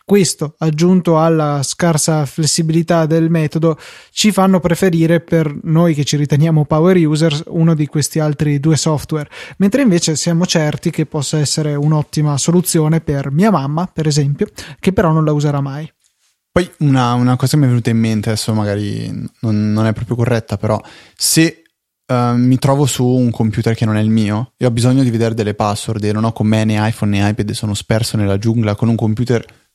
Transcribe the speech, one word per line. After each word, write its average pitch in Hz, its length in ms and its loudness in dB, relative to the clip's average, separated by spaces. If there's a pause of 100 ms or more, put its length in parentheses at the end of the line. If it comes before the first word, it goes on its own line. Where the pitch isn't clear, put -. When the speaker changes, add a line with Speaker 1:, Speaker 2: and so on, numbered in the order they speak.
Speaker 1:
Questo, 180 560 0
aggiunto 165 640 2
alla 151 420 0
scarsa 156 640 0
flessibilità 160 800 0
del 165 240 2
metodo, 160 500 0 (320)
ci 214 220 0
fanno 190 280 4
preferire, 170 600 2
per 156 340 -2 (100)
noi 165 280 2
che 143 120 0
ci 151 120 -2
riteniamo 151 480 2
power 170 320 2
users, 156 520 2
uno 165 260 2
di 151 120 0
questi 151 320 -2
altri 151 420 0
due 156 180 2
software, 151 500 -4 (300)
mentre 202 240 2
invece 170 340 2
siamo 170 300 0
certi 156 440 -2
che 151 140 -2
possa 151 340 -4
essere 151 360 -2
un'ottima 151 640 0
soluzione 165 640 2
per 139 280 -4
mia 185 200 2
mamma, 156 360 -2
per 160 200 -4
esempio, 147 420 0 (320)
che 190 140 0
però 160 180 2
non 156 140 2
la 151 60 0
userà 143 280 0
mai. 139 300 -10 (600)
Speaker 2:
Poi 180 280 -2
una, 131 360 2
una 123 220 2
cosa 131 200 0
mi 147 80 4
è - 20 2
venuta 120 240 0
in 113 80 2
mente, 110 320 0
adesso 107 240 -2
magari 104 560 -4 (300)
non, 107 320 -2
non 110 140 0
è 110 60 0
proprio - 240 -6
corretta, 117 400 -2
però 107 240 -2 (340)
se, - 500 0 (420)
eh, 123 300 0
mi 127 220 2
trovo 139 280 0
su 127 180 -2
un 123 260 2
computer 110 440 -2
che 113 100 -2
non 107 120 0
è 107 40 0
il 107 100 0
mio 110 460 -2
e 120 80 -4
ho 123 60 4
bisogno 127 320 2
di 123 80 2
vedere 113 240 0
delle 104 200 -2
password 107 500 -4
e 104 80 0
non 110 100 -2
ho 113 100 0
con 107 140 -2
me 110 180 2
né 107 120 0 (100)
iPhone 104 320 -2
né 101 100 2
iPad 107 220 -2
e 104 40 -4
sono 104 200 -4
sperso 113 420 -2
nella 98 220 0
giungla 110 380 0
con 113 120 0
un 117 60 2
computer 113 500 -2 (300)